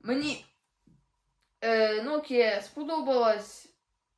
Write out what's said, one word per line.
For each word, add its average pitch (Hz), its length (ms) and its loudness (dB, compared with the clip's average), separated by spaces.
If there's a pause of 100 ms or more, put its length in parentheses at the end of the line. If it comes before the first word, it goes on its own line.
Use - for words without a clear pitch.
Мені, 277 460 -4 (1120)
е, 220 420 2
Nokia 240 600 0
сподобалась, 254 1120 -2 (440)